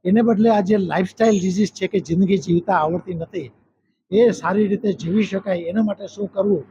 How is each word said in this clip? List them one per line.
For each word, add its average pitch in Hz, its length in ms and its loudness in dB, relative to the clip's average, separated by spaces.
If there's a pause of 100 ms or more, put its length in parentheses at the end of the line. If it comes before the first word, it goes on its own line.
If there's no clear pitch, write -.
એને 202 180 4
બદલે 220 280 4
આ 208 100 2
જે 202 160 0
લાઇફસ્ટાઇલ 190 600 0
ડિઝીઝ 190 340 0
છે 190 140 -6
કે 196 140 -2
જિંદગી 175 380 0
જીવતા 175 360 0
આવડતી 170 400 -2
નથી, 165 380 -10 (580)
એ 226 200 4
સારી 190 360 0
રીતે 202 260 -2
જીવી 175 300 -2
શકાય 185 400 -4
એના 180 200 -2
માટે 202 240 -4
શું 202 220 -10
કરવું 190 420 0